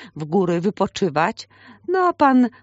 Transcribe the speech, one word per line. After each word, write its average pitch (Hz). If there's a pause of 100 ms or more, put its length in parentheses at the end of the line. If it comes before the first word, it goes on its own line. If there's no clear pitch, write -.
(160)
w 151
góry, 175
wypoczywać. 180 (380)
No, 359
a 359
pan 254 (140)